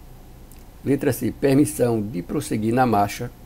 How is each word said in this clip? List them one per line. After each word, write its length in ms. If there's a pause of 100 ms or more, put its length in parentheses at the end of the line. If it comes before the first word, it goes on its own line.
(840)
Letra 260
C, 200
permissão 720
de 200
prosseguir 520
na 120
marcha. 440 (160)